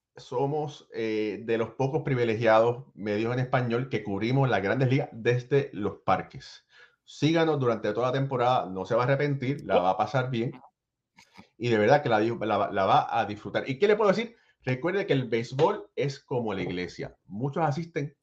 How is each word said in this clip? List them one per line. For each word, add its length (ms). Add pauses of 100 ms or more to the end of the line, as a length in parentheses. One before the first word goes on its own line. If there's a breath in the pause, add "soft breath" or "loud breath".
(160)
somos, 760
eh, 500
de 160
los 120
pocos 320
privilegiados 840 (100)
medios 380
en 80
español 480
que 140
cubrimos 460
las 140
Grandes 260
Ligas 240
desde 600
los 320
parques. 640 (380 soft breath)
Síganos 540
durante 340
toda 160
la 40
temporada, 580
no 140
se 100
va 80
a 20
arrepentir, 600
la 160
va 100
a 60
pasar 340
bien 220 (1040 soft breath)
y 120
de 100
verdad 240
que 60
la, 120
la, 520
la 140
va 320
a 80
disfrutar. 420
¿Y 100
qué 100
le 80
puedo 140
decir? 260 (260 soft breath)
Recuerde 440
que 80
el 140
béisbol 680
es 240
como 340
la 80
iglesia. 540 (100)
Muchos 380
asisten, 580